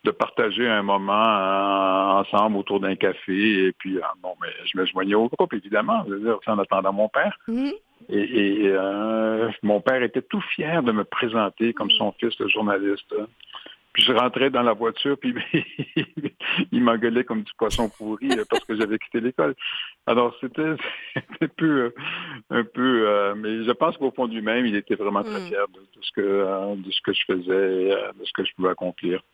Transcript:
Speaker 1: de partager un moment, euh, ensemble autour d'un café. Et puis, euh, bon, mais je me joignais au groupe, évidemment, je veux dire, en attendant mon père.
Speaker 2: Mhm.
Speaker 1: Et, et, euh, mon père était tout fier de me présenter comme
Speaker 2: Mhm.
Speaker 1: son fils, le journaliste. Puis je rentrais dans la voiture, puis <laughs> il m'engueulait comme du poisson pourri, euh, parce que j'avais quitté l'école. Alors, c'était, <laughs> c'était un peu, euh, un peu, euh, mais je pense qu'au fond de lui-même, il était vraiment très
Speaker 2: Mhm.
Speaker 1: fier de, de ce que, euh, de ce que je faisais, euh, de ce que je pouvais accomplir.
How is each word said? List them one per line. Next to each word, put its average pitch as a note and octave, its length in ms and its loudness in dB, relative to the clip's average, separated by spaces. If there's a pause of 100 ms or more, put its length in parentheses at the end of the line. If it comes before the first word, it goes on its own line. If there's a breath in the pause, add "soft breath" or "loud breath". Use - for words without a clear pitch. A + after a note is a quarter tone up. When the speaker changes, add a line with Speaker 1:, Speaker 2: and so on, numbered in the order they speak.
Speaker 1:
de G#2+ 80 2
partager A2+ 560 0
un G#2+ 160 2
moment, G2 300 2 (260)
euh, G2 800 2
ensemble G#2 360 2
autour G2+ 220 0
d'un F#2+ 160 0
café. F#2+ 680 2
Et F#2 60 4
puis, F#2+ 260 -6
euh, F2 40 -2 (200)
bon, F2+ 200 -8
mais E2+ 80 -6 (220)
je - 60 -8
me F#2 80 0
joignais F#2+ 300 0
au A2+ 140 4
groupe, - 240 0
évidemment, A2+ 540 0
je G2+ 60 -4
veux G2 60 -6
dire, G#2+ 280 0
en G#2+ 120 0
attendant G2 340 0
mon G#2 160 2
père. F#3+ 280 0 (100)
Speaker 2:
Mhm. B3+ 240 -2 (380)
Speaker 1:
Et, G2+ 100 0
et, G#2 480 2
euh, A2 840 0 (140)
mon G#2 180 2
père C3 220 2
était A#2+ 180 0
tout - 180 -4 (160)
fier D#3+ 280 0
de A#2+ 80 4
me G#2 120 0
présenter A2+ 720 0
comme G#2+ 140 -4
Speaker 2:
Mhm. - 100 -2
Speaker 1:
son G#2+ 160 0
fils, A#2 260 -4
le - 80 -2
journaliste. G2+ 680 -2 (760 loud breath)
Puis - 140 4
je C3 80 4
rentrais B2 380 4
dans B2 100 2
la A#2+ 120 4
voiture, A#2 440 0
puis B2+ 160 -2
<laughs> - 1400 -4
il B2 120 2
m'engueulait A#2 400 4
comme A2 180 -4
du G#2 160 -12
poisson A2 320 0
pourri, G#2+ 420 -6
euh, G#2+ 160 0
parce - 180 0
que A2 100 -4
j'avais G#2+ 240 0
quitté - 220 -4
l'école. C3+ 340 0 (500 loud breath)
Alors, A#2+ 340 2
c'était, D#3 360 -2 (180)
<laughs> - 220 -16
c'était - 300 -4
un - 20 -8 (100)
peu, E3 80 0 (200)
euh, A#2+ 100 -6 (560 loud breath)
un A#2+ 120 2
peu, B2 440 2
euh, G2+ 280 2
mais A2 280 -4
je A2+ 80 2
pense D#3+ 260 0
qu'au C3 140 0
fond B2+ 160 -2
de A2+ 80 -6
lui-même, A2+ 320 0
il G#2 80 0
était G2+ 200 -2
vraiment G2+ 280 -2
très G#3+ 160 -6
Speaker 2:
Mhm. - 80 -10
Speaker 1:
fier G2+ 260 -2
de, F#2+ 60 -20
de G2+ 240 -20
ce - 80 -6
que, - 100 -2
euh, G2 540 0
de F#2+ 160 -10
ce - 100 -2
que G2+ 120 -2
je - 120 -2
faisais, F#2 260 -2
euh, G2 680 2
de - 60 -14
ce - 80 -8
que G2 120 -4
je - 100 -6
pouvais F#2 140 0
accomplir. F2+ 520 -4 (120)